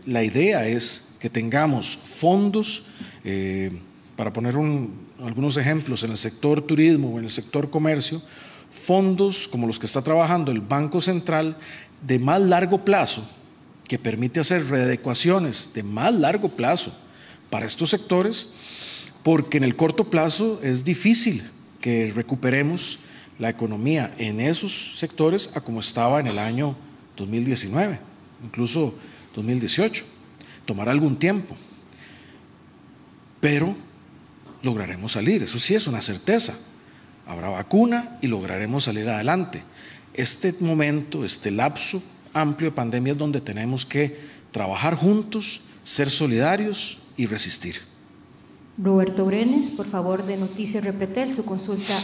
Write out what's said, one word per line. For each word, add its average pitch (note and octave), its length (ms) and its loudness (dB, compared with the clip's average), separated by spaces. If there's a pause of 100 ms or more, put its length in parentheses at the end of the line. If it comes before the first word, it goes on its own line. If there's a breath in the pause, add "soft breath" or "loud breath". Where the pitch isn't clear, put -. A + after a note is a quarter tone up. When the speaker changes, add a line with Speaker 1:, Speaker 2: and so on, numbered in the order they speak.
Speaker 1:
la A#2+ 180 0
idea C#3 420 2
es - 540 -2
que A#2 100 -6
tengamos B2 680 0
fondos, G3 880 2 (400 loud breath)
eh, F#2+ 440 -2 (460)
para G#2 160 -4
poner A#2+ 240 -2
un, C#3+ 380 -2 (280)
algunos B2+ 360 -2
ejemplos, C3+ 480 0
en A2+ 60 -4
el A2 60 -4
sector D3 440 2
turismo D3+ 520 4
o A#2 60 -4
en A2+ 60 -6
el A2 60 -6
sector C#3+ 380 -2
comercio, D#3 520 0 (500 loud breath)
fondos F#3+ 760 2
como A#2+ 180 -2
los A2+ 100 -2
que G#2+ 100 -4
está C3 140 0
trabajando D#3+ 520 2
el A2 80 0
Banco C#3+ 400 0
Central D#3+ 560 0 (440 loud breath)
de C3 160 2
más C#3+ 220 4
largo F#3 460 4
plazo, E3+ 440 2 (600)
que B2+ 100 -2
permite A#2 400 -2
hacer E3 280 2
readecuaciones C3 1080 2
de A2 100 -6
más A2+ 300 2
largo F#3 340 2
plazo C3 500 0 (520 loud breath)
para A2+ 160 -4
estos D#3+ 240 0
sectores, G#3 580 0 (760 loud breath)
porque D#3 340 4
en C3+ 60 4
el B2+ 120 2
corto D#3+ 360 2
plazo F3+ 500 2
es B2+ 240 0
difícil F3+ 580 2 (380)
que A2+ 320 0
recuperemos C3+ 840 0 (400 loud breath)
la A#2 100 -2
economía A2+ 680 -2
en A2 200 -4
esos E3+ 600 -2
sectores E3 560 0
a A2+ 60 -4
como A2+ 180 -6
estaba B2 400 2
en C3+ 80 0
el G#2 100 -2
año B2 380 -2 (420)
dos G2 100 -6
mil A#2 160 -2
diecinueve, B2+ 540 0 (460)
incluso A#2+ 500 -2 (400 loud breath)
dos G#2+ 100 -8
mil B2 160 0
dieciocho. F#3+ 460 0 (600 loud breath)
Tomará G#2+ 260 -2
algún C#3+ 260 2
tiempo, F3+ 380 0 (1800 loud breath)
pero D3+ 360 2 (840)
lograremos G2+ 520 -4
salir, D#3 280 2
eso A2+ 160 -4
sí E3+ 160 2
es G#3+ 140 2
una A#2 160 -2
certeza. F3+ 520 0 (720 loud breath)
Habrá E2+ 240 -8
vacuna A#3 720 2
y C#3 60 0
lograremos G#2 560 -2
salir A2 260 -2
adelante. A#2 540 -2 (500 loud breath)
Este E3 460 0
momento, D3+ 680 0
este - 240 -4
lapso C#3+ 540 -2 (280)
amplio D3+ 380 0
de D3+ 60 -6
pandemia B2 380 -2
es C#3+ 40 -2
donde C#3+ 240 -2
tenemos A#2+ 460 -4
que D3 320 -2 (320 loud breath)
trabajar G#2 420 -2
juntos, G#3 680 0 (220 loud breath)
ser C#3 280 2
solidarios D#3+ 880 0 (180)
y B2 80 0
resistir. F#2 520 -4 (1000)
Speaker 2:
Roberto F#3+ 460 4
Brenes, A#3 480 2
por G3 140 -6
favor, F#3 400 -2
de G3 100 -4
Noticias G3 480 -4
Repretel, G3+ 480 -4
su A3+ 140 -4
consulta G3 580 -4